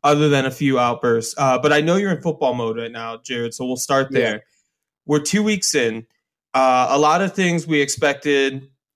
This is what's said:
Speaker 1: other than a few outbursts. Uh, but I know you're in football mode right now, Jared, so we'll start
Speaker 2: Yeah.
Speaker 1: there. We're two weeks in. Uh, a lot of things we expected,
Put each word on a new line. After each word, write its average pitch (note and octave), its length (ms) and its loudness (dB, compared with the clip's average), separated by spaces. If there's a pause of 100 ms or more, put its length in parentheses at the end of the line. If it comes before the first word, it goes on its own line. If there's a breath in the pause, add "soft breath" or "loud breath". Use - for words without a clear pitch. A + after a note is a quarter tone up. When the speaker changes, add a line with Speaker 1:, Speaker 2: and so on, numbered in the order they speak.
Speaker 1:
other D3 220 4
than C#3 180 2
a B2+ 40 -2
few C3+ 280 0
outbursts. A#2+ 580 0
Uh, C3 220 2
but D3 140 2
I D3+ 100 4
know E3+ 140 2
you're G3 160 0
in D3+ 100 -4
football C3 320 -2
mode A2+ 240 -4
right A#2 140 -8
now, A2+ 260 -10
Jared, A#2 340 -6
so B2+ 140 -8
we'll B2+ 100 -4
start C3+ 340 0
Speaker 2:
Yeah. C3 100 0
Speaker 1:
there. G#2+ 220 -2 (640)
We're D3 160 0
two G3 220 -2
weeks G#3 320 -2
in. A2+ 320 -2 (480)
Uh, C3 360 4
a C#3+ 80 2
lot D3+ 220 4
of F#3+ 140 -2
things E3+ 320 0
we D#3 160 0
expected, C#3 880 -2 (260)